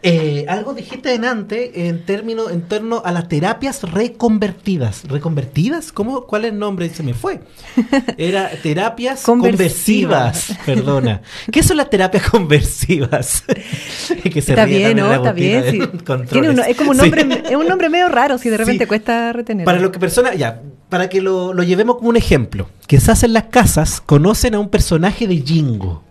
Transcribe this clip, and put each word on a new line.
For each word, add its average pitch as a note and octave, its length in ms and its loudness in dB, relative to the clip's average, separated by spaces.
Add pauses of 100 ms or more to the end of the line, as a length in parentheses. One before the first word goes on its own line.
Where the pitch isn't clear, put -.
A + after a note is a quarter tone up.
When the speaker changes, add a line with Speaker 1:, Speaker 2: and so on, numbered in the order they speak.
Speaker 1:
eh, D#3 440 0
algo G#3+ 280 -6
dijiste - 400 -6
en A3+ 100 -4
antes, A#3 500 -6
en E3+ 300 -6
término, A3 460 -4
en E3+ 180 -4
torno A3 360 -4
a F3+ 80 -4
las F3 160 -4
terapias G3+ 640 -4
reconvertidas. F#3+ 1160 -2
¿Reconvertidas? D3+ 800 -4
¿Cómo? B3 360 -6
¿Cuál A3 180 -4
es A3+ 80 -4
el G#3 60 -6
nombre? F#3+ 320 -4
Se E3 120 -12
me B2 120 -4
fue. F#4 260 -6 (360)
Speaker 2:
<laughs> C4 420 0
Speaker 1:
Era F#3 320 -2 (120)
terapias A3+ 600 -4
Speaker 2:
Conversivas. F#3+ 1300 2
Speaker 1:
conversivas, F#3+ 180 -8
perdona. C3 560 0 (280)
¿Qué F#3+ 120 2
son E4+ 160 4
las C#4 100 0
terapias F#3 400 2
conversivas? D3 1200 0
<laughs> - 760 -6
Que D#3+ 200 -2
se C#3+ 100 0
Speaker 2:
Está G#3+ 140 4
Speaker 1:
ríe G3 120 2
Speaker 2:
bien, A3 180 2
Speaker 1:
también G3+ 100 2
Speaker 2:
¿no? G#3+ 40 2
Speaker 1:
la - 60 4
Speaker 2:
Está B3 140 0
Speaker 1:
Agustina F#3 320 2
Speaker 2:
bien, A3+ 180 0
Speaker 1:
de C4+ 60 0
Speaker 2:
sí. - 120 -6
Speaker 1:
<laughs> - 60 -14
controles. B2+ 260 -4
Speaker 2:
Tiene D4 200 2
uno, B3+ 120 4
es B3 140 0
como D4 140 2
un C4 60 4
Speaker 1:
Sí. C4+ 140 6
Speaker 2:
nombre, C#4 380 0
es C4 80 0
un D#4 100 2
nombre F4+ 220 0
medio F4 220 2
raro, C4+ 260 2
si A#3+ 140 -4
de G#3+ 80 0
repente A3 260 0
Speaker 1:
Sí. A3 40 -6
Speaker 2:
cuesta A#3 440 -2
retenerlo. A3+ 320 -4
Speaker 1:
Para F3+ 160 4
lo F#3 120 2
que F#3 60 -10
persona, G3 360 0
ya, A#2+ 260 -4 (300)
para F#3 180 -2
que F#3+ 140 0
lo, F#3 320 -2
lo F3+ 80 0
llevemos G3+ 340 2
como A#3 140 0
un A#3 60 4
ejemplo, A#2+ 520 0 (180)
que C3+ 140 6
se - 100 4
hace A#3 160 6
en A3+ 60 4
las A3 120 2
casas, E3 580 2
conocen G#3+ 520 4
a G#3 60 0
un G#3 80 -2
personaje F#3 580 2
de F3+ 120 0
Jingo B2+ 720 0